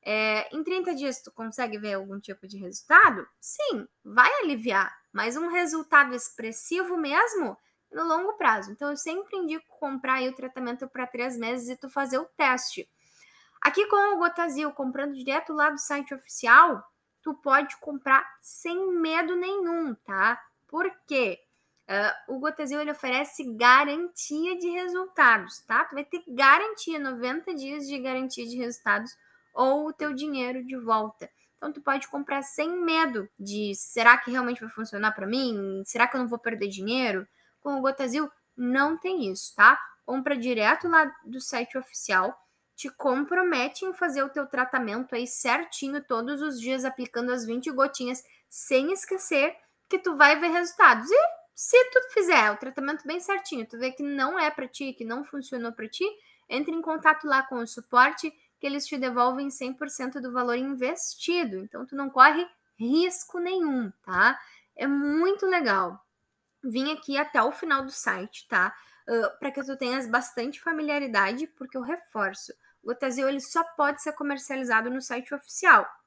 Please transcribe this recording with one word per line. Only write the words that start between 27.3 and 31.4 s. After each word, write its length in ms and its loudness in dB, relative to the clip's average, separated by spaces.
dias 320 -8
de 120 -8
garantia 480 -6
de 100 -10
resultados 540 -2
ou 360 2
o 40 -8
teu 220 -4
dinheiro 500 -6
de 120 -10
volta. 540 -2